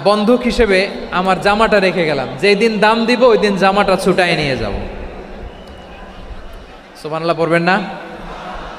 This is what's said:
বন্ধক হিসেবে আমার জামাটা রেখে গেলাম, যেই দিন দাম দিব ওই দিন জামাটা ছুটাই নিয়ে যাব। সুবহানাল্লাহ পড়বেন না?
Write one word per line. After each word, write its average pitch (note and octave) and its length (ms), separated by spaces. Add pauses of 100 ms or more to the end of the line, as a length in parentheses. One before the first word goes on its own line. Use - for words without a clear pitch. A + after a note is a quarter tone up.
বন্ধক G#3 420
হিসেবে G3+ 420 (240)
আমার F#3 300
জামাটা G#3+ 380
রেখে F3+ 260
গেলাম, C#3 220 (140)
যেই G3+ 140
দিন A3 240
দাম A3+ 260
দিব A#3 180
ওই A#3 140
দিন G3 200
জামাটা G3 380
ছুটাই F3+ 400
নিয়ে C#3 220
যাব। G#2+ 160 (2250)
সুবহানাল্লাহ D#3+ 360
পড়বেন E3 260
না? F#3 180 (960)